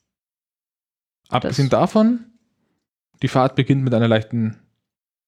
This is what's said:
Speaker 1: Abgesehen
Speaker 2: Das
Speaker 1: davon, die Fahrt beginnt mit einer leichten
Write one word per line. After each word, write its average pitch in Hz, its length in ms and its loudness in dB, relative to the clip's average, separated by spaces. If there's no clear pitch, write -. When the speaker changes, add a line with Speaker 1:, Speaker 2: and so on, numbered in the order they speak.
Speaker 1:
Abgesehen 131 400 -2
Speaker 2:
Das 120 100 2
Speaker 1:
davon, 220 460 0
die 135 60 0
Fahrt 131 280 0
beginnt 135 280 0
mit 127 100 0
einer 117 140 2
leichten 110 500 -2